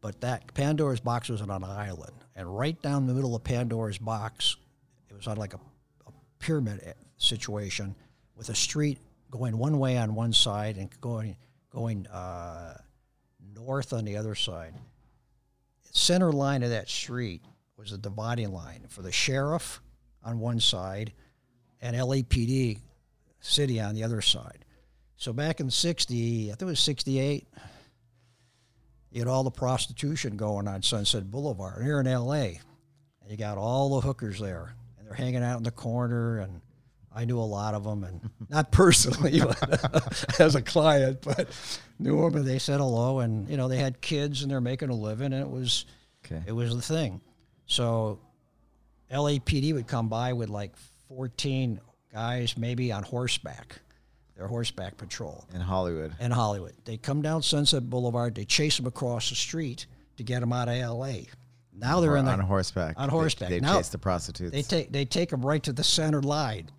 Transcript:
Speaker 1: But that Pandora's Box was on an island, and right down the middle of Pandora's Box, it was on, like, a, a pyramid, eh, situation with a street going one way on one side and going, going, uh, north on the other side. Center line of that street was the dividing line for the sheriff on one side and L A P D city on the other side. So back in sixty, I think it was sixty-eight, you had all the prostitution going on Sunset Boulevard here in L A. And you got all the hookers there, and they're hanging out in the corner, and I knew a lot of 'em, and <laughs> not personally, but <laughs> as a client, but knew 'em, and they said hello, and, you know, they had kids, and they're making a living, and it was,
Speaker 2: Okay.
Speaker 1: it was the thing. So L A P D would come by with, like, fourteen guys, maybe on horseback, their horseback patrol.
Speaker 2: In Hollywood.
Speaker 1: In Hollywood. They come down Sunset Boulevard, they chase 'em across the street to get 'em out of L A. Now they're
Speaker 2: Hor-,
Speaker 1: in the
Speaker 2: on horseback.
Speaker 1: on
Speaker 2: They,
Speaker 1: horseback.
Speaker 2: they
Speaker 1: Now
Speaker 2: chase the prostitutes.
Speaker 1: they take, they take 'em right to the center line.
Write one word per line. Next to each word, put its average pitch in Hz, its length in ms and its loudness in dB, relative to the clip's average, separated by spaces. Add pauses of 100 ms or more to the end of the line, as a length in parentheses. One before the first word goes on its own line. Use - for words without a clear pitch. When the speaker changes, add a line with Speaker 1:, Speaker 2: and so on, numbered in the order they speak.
Speaker 1:
But 104 200 -8
that 120 340 -4
Pandora's 143 460 2
Box 120 280 -2
was 107 140 -4
on 101 80 -6
an 95 140 -4
island, 98 500 -8 (220)
and 92 200 -8
right 147 240 -2
down 143 280 0
the 123 60 0
middle 127 200 0
of 113 80 -6
Pandora's 113 560 -2
Box, 110 580 -2 (540)
it 104 60 -20
was 98 100 -12
on, 107 100 -4
like, 104 180 -6
a, - 60 -14 (460)
a - 60 -20 (260)
pyramid, 123 460 0
eh, 85 80 -14 (260)
situation 101 800 -2 (400)
with 113 140 -10
a 107 40 -4
street 147 440 0 (320)
going 120 260 -4
one 143 220 2
way 131 180 2
on 110 180 0
one 113 160 0
side 104 460 2
and 95 140 -8 (100)
going, 110 340 -6 (360)
going, 113 380 -4
uh, 87 680 -10 (760)
north 131 400 -4
on 110 100 -2
the 104 140 -4
other 107 160 -4
side. 82 400 -4 (1160)
Center 180 420 4
line 139 300 2
of 120 60 0
that 110 220 -4
street 117 500 -6 (380)
was 104 140 -14
the 101 60 -8
dividing 107 540 -4
line 85 380 -14
for - 100 -18
the 90 100 -10
sheriff 143 680 -2 (420)
on 117 160 -4
one 117 220 0
side 98 540 0 (680)
and 120 160 -2
L 127 160 2
A 135 100 2
P 123 220 2
D 123 340 0 (600)
city 131 400 2
on 104 140 -2
the 110 100 -2
other 113 160 -2
side. - 460 -2 (500)
So - 160 -6
back 151 280 -2
in 135 100 -2
sixty, 117 800 0
I 104 80 -8
think - 60 -8
it - 40 -4
was 165 140 -2
sixty-eight, 135 680 0 (1600)
you 117 100 -6
had 117 80 0
all 131 160 2
the 131 60 0
prostitution 127 840 -2
going 104 320 -2
on 98 140 -6
Sunset 101 480 0
Boulevard 101 520 -6
here 143 180 2
in 131 60 2
L 127 280 2
A. 107 260 -2 (600)
And 101 80 -18
you 107 60 -8
got 104 220 -4
all 135 360 2
the 131 120 2
hookers 110 340 -4
there, 87 340 -6 (240)
and 104 80 -20
they're 107 80 -14
hanging 127 280 -2
out 123 160 -2
in 113 40 -6
the 117 80 -2
corner, 117 680 -2
and 95 220 -8 (540)
I 113 100 -4
knew 120 140 0
a 117 40 0
lot 104 320 0
of 104 120 -4
'em, 104 180 -4
and 92 340 -10
<laughs> 101 100 -12
not 147 240 2
personally, 151 680 8
but - 1000 2
<laughs> - 0 -
as 165 140 10
a 135 80 4
client, 143 600 6
but 135 260 0 (500)
knew 151 260 4
'em, 165 120 2
and 139 100 2
they 135 120 2
said 143 200 0
hello, 131 420 4
and, 110 280 0
you 151 80 -2
know, 131 120 0
they 131 80 0
had 131 240 0
kids, 143 420 -2
and 139 80 -2
they're 135 100 0
making 131 280 0
a 123 60 0
living, 110 380 -2
and 135 100 -2
it 139 80 -6
was, 127 340 -2 (400)
Speaker 2:
Okay. 80 220 -8
Speaker 1:
it 104 60 -4
was 117 220 0
the 120 80 -4
thing. 151 380 -2 (460)
So 113 520 0 (920)
L 143 180 2
A 147 100 2
P 139 220 2
D 151 120 2
would 123 140 -2
come 117 220 0
by 120 240 0
with, 117 160 -2
like, 101 260 -8 (340)
fourteen 131 720 0 (320)
guys, 117 460 0
maybe 120 340 0
on 101 120 -2
horseback, - 760 -6 (560)
their 92 120 -10
horseback 113 480 -4
patrol. - 580 -12
Speaker 2:
In 90 60 -6
Hollywood. 87 580 0
Speaker 1:
In 120 120 -2
Hollywood. 104 440 0 (100)
They 113 120 -8
come 143 260 -2
down 160 200 0
Sunset 143 460 2
Boulevard, 120 460 0
they 101 120 -6
chase 151 340 2
'em 123 60 -2
across 120 420 -2
the - 80 -4
street 156 500 -4 (300)
to 117 80 -10
get 120 180 0
'em 120 100 0
out 123 160 0
of 120 60 0
L 120 320 -4
A. 226 220 -8 (460)
Now 135 260 2
they're 160 100 6
Speaker 2:
Hor-, 143 80 6
Speaker 1:
in 135 80 6
the 131 60 4
Speaker 2:
on 95 80 2
horseback. 92 580 2
Speaker 1:
on 139 100 -2
Speaker 2:
They, 143 40 0
Speaker 1:
horseback. 160 360 2
Speaker 2:
they 87 120 2
Speaker 1:
Now 180 160 4
Speaker 2:
chase - 120 2
the 87 100 -8
prostitutes. 90 540 -2
Speaker 1:
they 139 100 -2
take, - 300 -2
they 139 120 0
take - 280 0
'em 127 120 -2
right 143 180 2
to 147 100 -2
the 139 120 -2
center 151 380 4
line. 135 560 -2